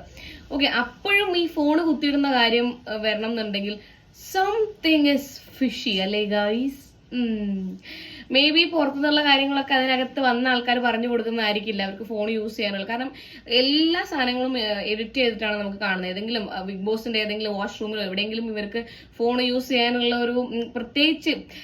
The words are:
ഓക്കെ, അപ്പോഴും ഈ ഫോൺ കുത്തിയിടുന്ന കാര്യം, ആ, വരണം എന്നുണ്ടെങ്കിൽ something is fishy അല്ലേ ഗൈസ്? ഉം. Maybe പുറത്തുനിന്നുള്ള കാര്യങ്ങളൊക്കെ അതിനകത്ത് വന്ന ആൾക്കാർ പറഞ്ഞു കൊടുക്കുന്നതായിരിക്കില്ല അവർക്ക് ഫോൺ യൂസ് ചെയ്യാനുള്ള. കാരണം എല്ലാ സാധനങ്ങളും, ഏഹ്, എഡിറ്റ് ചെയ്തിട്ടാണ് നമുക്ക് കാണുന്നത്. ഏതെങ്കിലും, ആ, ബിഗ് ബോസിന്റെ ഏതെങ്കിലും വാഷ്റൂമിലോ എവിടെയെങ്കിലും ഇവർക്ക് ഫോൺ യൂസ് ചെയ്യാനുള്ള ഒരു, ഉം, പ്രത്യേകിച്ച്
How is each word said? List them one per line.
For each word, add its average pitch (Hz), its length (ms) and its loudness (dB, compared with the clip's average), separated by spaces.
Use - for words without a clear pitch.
ഓക്കെ, 285 140 0
അപ്പോഴും 392 580 0
ഈ 349 100 2
ഫോൺ 311 400 2
കുത്തിയിടുന്ന 285 460 2
കാര്യം, 240 420 4
ആ, 208 60 -4
വരണം 214 360 -2
എന്നുണ്ടെങ്കിൽ 208 460 -4
something 392 800 2
is 285 180 4
fishy 220 480 0
അല്ലേ 208 240 0
ഗൈസ്? 208 560 0
ഉം. 208 540 -2
Maybe 302 380 6
പുറത്തുനിന്നുള്ള 294 560 2
കാര്യങ്ങളൊക്കെ 277 500 4
അതിനകത്ത് 262 460 0
വന്ന 254 280 2
ആൾക്കാർ 240 300 2
പറഞ്ഞു 233 300 0
കൊടുക്കുന്നതായിരിക്കില്ല 220 720 -2
അവർക്ക് 196 200 -6
ഫോൺ 214 280 -4
യൂസ് 220 260 -4
ചെയ്യാനുള്ള. 202 300 -4
കാരണം 240 240 -4
എല്ലാ 302 560 4
സാധനങ്ങളും, 254 540 -2
ഏഹ്, 208 240 -2
എഡിറ്റ് 220 320 -4
ചെയ്തിട്ടാണ് 226 420 0
നമുക്ക് 202 200 -4
കാണുന്നത്. 185 340 -2
ഏതെങ്കിലും, 214 420 -4
ആ, 190 100 -6
ബിഗ് 196 160 -8
ബോസിന്റെ 220 400 -2
ഏതെങ്കിലും 214 360 -2
വാഷ്റൂമിലോ 214 480 -6
എവിടെയെങ്കിലും 208 480 -4
ഇവർക്ക് 208 320 -6
ഫോൺ 247 300 0
യൂസ് 254 260 0
ചെയ്യാനുള്ള 240 480 2
ഒരു, 240 180 0
ഉം, 233 280 -6
പ്രത്യേകിച്ച് 285 600 0